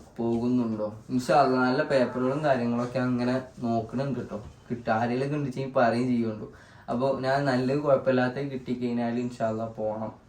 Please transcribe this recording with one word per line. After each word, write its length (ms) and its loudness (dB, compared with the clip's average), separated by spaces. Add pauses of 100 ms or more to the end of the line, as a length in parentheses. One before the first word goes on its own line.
(160)
പോകുന്നുണ്ടോ? 840 0 (120)
ഇൻഷാ 240 2
അള്ളാ, 280 6
നല്ല 200 2
പേപ്പറുകളും 640 0
കാര്യങ്ങളൊക്കെ 540 0
അങ്ങനെ 440 0 (160)
നോക്കണുണ്ട് 640 -2
ട്ടോ. 240 -8 (260)
കിട്ടുക, 220 -2
ആരെങ്കിലും 400 0
കണ്ടിച്ചെങ്കിൽ 440 -4
പറയുകയും 320 4
ചെയ്യുള്ളൂ. 440 -2 (360)
അപ്പൊ 320 0
ഞാൻ 240 0
നല്ലത് 340 0
കുഴപ്പമില്ലാത്ത 560 2
കിട്ടിക്കഴിഞ്ഞാൽ 840 -4
ഇൻഷാ 300 -2
അള്ളാ 180 -4
പോണം. 640 -6